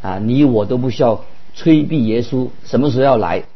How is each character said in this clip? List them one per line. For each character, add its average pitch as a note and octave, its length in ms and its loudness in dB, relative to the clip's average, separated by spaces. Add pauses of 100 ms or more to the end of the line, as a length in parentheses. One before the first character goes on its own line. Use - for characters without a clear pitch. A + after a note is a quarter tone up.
啊， F#2+ 180 -6
你 A#2+ 240 2
我 A2+ 220 2
都 B2+ 120 -2
不 B2+ 120 -2
需 A#2+ 140 -2
要 A2+ 220 0 (280)
催 D#3 300 4
逼 D3 240 0
耶 A2+ 140 0
稣 B2+ 280 -2 (160)
什 B2 140 0
么 C#3+ 100 2
时 A#2+ 80 -2
候 C3 60 2
要 C3+ 140 4
来 F#2 260 -2 (120)